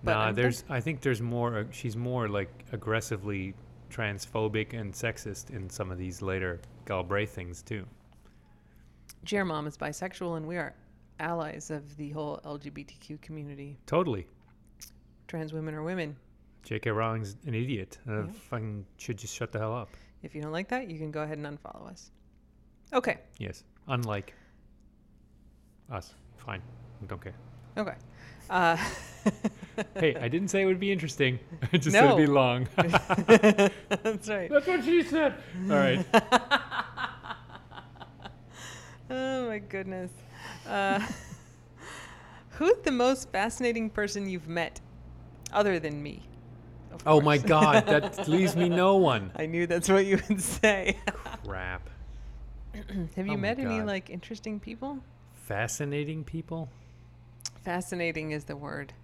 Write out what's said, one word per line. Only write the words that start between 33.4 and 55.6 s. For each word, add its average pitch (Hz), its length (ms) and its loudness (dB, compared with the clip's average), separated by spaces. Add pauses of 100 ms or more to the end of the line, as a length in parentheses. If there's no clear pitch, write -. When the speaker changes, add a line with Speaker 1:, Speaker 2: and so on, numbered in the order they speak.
Speaker 1:
right. 196 220 -2
Speaker 2:
That's 285 160 6
what 349 180 2
she 330 200 6
said. 294 300 2 (360)
All 147 60 6
right. 139 360 4
Speaker 1:
<laughs> 240 480 6 (2500)
Oh, 262 380 -2
my 214 100 -4
goodness. 190 520 -6 (560)
Uh, 196 320 2 (800)
<laughs> - 720 -18
who's 392 340 4
the 320 60 2
most 254 400 2
fascinating 226 600 0
person 202 380 -2
you've 170 200 -6
met 170 320 -4 (720)
other 202 260 2
than 147 240 -6
me? - 200 -10 (680)
Of - 160 -14
Speaker 2:
Oh, 151 140 10
my 147 180 6
Speaker 1:
course. 123 100 2
Speaker 2:
God. 156 380 8
That 151 420 2
Speaker 1:
<laughs> - 0 -
Speaker 2:
leaves 165 280 4
me 175 120 4
no 185 280 6
one. 123 400 4
Speaker 1:
I 156 100 -2
knew 170 200 0
that's 170 220 0
what 196 180 6
you 190 120 4 (100)
would 196 120 0
say. 196 560 2 (240)
<laughs> - 240 -12
Speaker 2:
Crap. 92 440 -6 (460)
Speaker 1:
<clears throat> - 400 -14 (420)
Have 185 100 -4
you 208 60 0
Speaker 2:
Oh, 208 40 0
my - 0 -
Speaker 1:
met 208 220 0
any, 233 200 -2
Speaker 2:
God. 214 80 -2
Speaker 1:
like, 196 240 -4
interesting 208 480 -10
people? 254 400 -10 (360)
Speaker 2:
Fascinating 143 880 -4